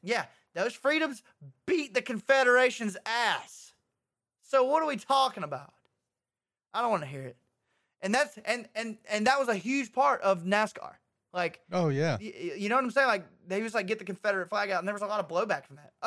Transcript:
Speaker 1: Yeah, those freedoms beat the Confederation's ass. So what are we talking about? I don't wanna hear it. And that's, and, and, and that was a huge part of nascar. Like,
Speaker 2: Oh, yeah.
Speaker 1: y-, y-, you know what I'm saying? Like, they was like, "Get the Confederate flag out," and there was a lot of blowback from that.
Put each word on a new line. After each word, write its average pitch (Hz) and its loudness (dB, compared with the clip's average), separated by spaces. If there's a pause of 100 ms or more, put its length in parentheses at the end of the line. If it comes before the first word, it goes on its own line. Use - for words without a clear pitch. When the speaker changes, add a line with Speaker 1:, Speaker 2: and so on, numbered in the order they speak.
Speaker 1:
Yeah, 196 -2 (280)
those 226 -2
freedoms 302 0 (420)
beat 294 -2
the 240 0
Confederation's 247 2 (100)
ass. 220 -2 (680)
So 269 4
what 294 2
are 311 -2
we 285 -2
talking 262 0
about? 143 -10 (1000)
I 226 -2
don't 233 2
wanna 160 0
hear 135 -10
it. 123 -12 (640)
And 196 0
that's, 294 0
and, 233 -4
and, 220 -8 (120)
and 214 2
that 269 4
was 262 0
a 220 4
huge 240 -2
part 269 2
of 190 2
nascar. 208 -2 (400)
Like, 175 -4 (100)
Speaker 2:
Oh, 175 0
yeah. 139 0
Speaker 1:
y-, 107 -12
y-, 160 -8
you 202 -4
know 233 2
what 262 2
I'm 233 -4
saying? 269 4
Like, 202 2 (200)
they 190 -4
was 220 -6
like, 202 -2
"Get 214 -4
the 196 -12
Confederate 190 -2
flag 202 -2
out," 180 0
and 180 -4
there 208 -4
was 196 -8
a 208 -6
lot 208 -2
of 175 -4
blowback 170 -2
from 139 -20
that. 147 -20 (160)